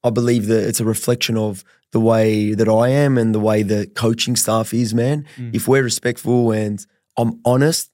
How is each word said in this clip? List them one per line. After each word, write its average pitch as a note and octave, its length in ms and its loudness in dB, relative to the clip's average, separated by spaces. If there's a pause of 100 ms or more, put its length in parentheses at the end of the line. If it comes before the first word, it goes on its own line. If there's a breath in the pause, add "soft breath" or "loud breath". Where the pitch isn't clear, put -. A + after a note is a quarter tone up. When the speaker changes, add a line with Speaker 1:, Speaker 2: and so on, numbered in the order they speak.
Speaker 1:
I A#2+ 60 2
believe A#2 360 0
that A2 220 2
it's A2+ 120 -4
a A2+ 40 -2
reflection A2+ 520 -2
of G#2+ 260 -4 (300 soft breath)
the A2 80 0
way A2 540 2
that G#2+ 140 2
I A2+ 200 4
am C#3 300 2
and A2+ 140 2
the G#2+ 80 0
way G#2+ 220 2
that G#2 320 -2
coaching A2+ 420 -2
staff A2 380 -2
is, A2+ 200 -2
man. C#3 300 -2 (120)
Speaker 2:
Mm. A#2+ 180 -12
Speaker 1:
If A#2+ 140 -4
we're C3+ 160 4
respectful A#2+ 640 -2
and G#2 340 -4 (320)
I'm A#2 280 -4
honest C#3+ 500 0